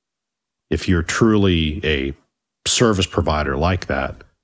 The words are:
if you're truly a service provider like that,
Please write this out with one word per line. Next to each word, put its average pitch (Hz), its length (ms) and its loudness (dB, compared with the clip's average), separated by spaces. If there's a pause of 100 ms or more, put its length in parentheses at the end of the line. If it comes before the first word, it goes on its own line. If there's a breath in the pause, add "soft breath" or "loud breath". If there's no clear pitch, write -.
(720)
if - 180 -4
you're 87 140 2
truly 90 840 2
a 69 300 -2 (520)
service 104 400 2
provider 76 520 -2
like 90 300 -2
that, 67 360 -6 (200)